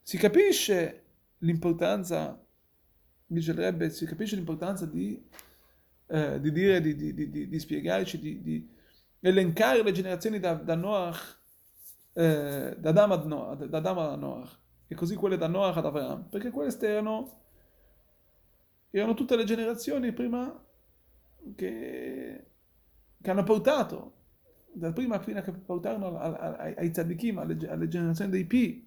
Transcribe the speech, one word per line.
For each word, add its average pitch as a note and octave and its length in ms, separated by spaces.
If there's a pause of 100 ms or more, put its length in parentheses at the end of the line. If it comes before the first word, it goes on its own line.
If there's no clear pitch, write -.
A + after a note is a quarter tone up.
Si - 160
capisce G3+ 840 (360)
l'importanza, E3+ 1000 (840)
dice E3 240
il D#3 60
Rebbe, E3 340
si D#3+ 160
capisce G#3 300
l'importanza F3 500
di, F3 340 (880)
eh, C#3+ 340
di D3+ 120
dire, F#3 280
di, D#3 140
di, D3 180
di, D3 160
di, D3 200
di D#3 100
spiegarci, E3+ 640
di, D3+ 200
di - 300 (480)
elencare F#3+ 640
le G#3 80
generazioni F#3 480
da, F3 160
da - 220
Noach, F3 640 (760)
eh, C#3+ 680
da D#3+ 120
Adam G3+ 220
ad D#3 140
No-, C#3 300
da D3+ 220
Adam F3+ 200
a D3+ 160
Noach, C3 440 (280)
e - 80
così E3+ 220
quelle F#3 200
da E3 120
Noach F3+ 280
ad D#3+ 100
Abraham, C#3+ 440
perché G#3+ 200
queste C4 360
erano, G#3+ 540 (1500)
erano G#3 240
tutte B3 200
le A#3 80
generazioni A#3 680
prima B3 520 (920)
che, B2+ 880 (760)
che F#3+ 100
hanno F#3+ 120
portato, G#3+ 720 (580)
da E3 200
prima A#3 260
fino G#3 220
a - 20
che G3 80
portarono F#3 680
al, D#3+ 180
al, D#3+ 260
ai, D#3 160
ai E3+ 160
tzaddikim, F3 460
alle, D#3+ 200 (100)
alle E3 200
generazioni E3+ 420
dei F#3 140
Pi. A#3+ 420